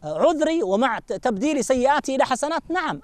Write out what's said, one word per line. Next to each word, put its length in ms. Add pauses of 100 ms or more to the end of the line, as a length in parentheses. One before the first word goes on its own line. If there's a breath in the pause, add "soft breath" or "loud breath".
عذري 580
ومع 360
ت-، 140
تبديل 520
سيئاتي 500
إلى 100
حسنات. 440
نعم، 360